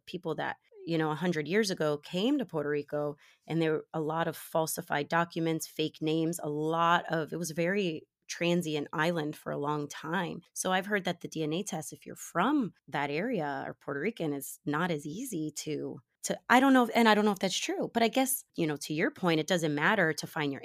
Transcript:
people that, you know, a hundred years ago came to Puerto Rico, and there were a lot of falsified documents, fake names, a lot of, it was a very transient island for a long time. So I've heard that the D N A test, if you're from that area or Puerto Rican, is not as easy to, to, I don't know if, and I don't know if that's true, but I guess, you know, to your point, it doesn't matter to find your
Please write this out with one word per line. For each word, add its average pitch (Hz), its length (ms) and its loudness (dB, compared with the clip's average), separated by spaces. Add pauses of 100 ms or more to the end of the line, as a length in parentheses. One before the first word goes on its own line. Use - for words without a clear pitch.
people 170 300 -6
that, 147 220 -4 (280)
you 165 140 0
know, 156 120 2
a 151 60 0
hundred 156 320 -2
years 202 220 2
ago 151 260 0
came 214 420 0
to 233 60 -2
Puerto 147 240 -4
Rico, 147 480 -2 (300)
and 160 140 0
there 156 120 2
were - 220 -2
a 160 60 -2
lot 160 280 -2
of 156 80 -4
falsified 160 720 -2
documents, 165 580 0
fake 156 340 -4
names, 160 400 0
a 156 80 -6
lot 160 600 2
of, 160 240 -2
it 160 60 -4
was 165 120 -6
a 151 40 -10
very 175 520 0 (220)
transient 170 640 0
island 156 420 0
for - 160 -8
a 147 80 -2
long 147 300 -2
time. 170 540 -4 (100)
So - 180 -4
I've 185 160 2
heard 202 180 0
that 175 180 -2
the 156 60 -8
D 160 140 -6
N 151 120 0
A 190 80 0
test, 160 300 -8
if - 120 -18
you're - 100 -14
from 220 600 0 (140)
that 143 220 -2
area 151 560 -2
or - 80 -8
Puerto 139 260 -6
Rican, 165 340 -2
is - 320 -10
not 156 260 0
as 151 140 -4
easy 165 500 -6
to, 139 440 -6 (240)
to, - 140 -4 (100)
I 247 120 8
don't 269 120 6
know 254 120 8
if, 226 100 0
and 233 140 6
I 214 60 8
don't 208 100 6
know 208 80 4
if - 80 -4
that's 185 180 0
true, 339 340 -4
but 233 120 4
I 226 40 4
guess, 262 360 0 (100)
you 160 140 0
know, 147 80 0
to - 180 -6
your 208 160 2
point, 170 300 2
it 151 80 -2
doesn't 160 260 2
matter 165 380 4
to - 160 -6
find 147 240 -2
your - 120 -8